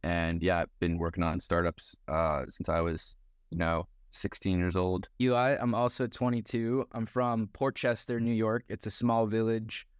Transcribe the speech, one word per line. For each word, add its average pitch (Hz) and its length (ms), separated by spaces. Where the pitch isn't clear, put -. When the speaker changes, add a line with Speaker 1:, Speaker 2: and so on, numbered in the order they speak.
Speaker 1:
And 85 380
yeah, 87 200
I've - 180
been 85 180
working 82 240
on 82 180
startups, - 560
uh, 76 420
since - 200
I 82 120
was, 82 340
you 82 80
know, 82 280
sixteen - 480
years 90 180
old. 92 320
Speaker 2:
Eli, 127 380
I'm 120 160
also 120 320
twenty-two. 120 840
I'm 113 120
from 117 480
Port 135 220
Chester, 120 440
New 117 140
York. 110 340
It's - 200
a - 20
small 113 380
village 110 580